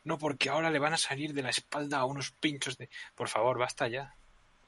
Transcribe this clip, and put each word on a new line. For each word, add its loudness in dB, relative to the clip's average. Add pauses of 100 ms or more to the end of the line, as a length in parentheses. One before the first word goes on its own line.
"No, -2
porque 0
ahora 4
le 4
van 4
a 2
salir -2
de 0
la -2
espalda -2
a 2
unos -2
pinchos -2
de". -14 (240)
Por -4
favor, 4
basta 0
ya. -6 (540)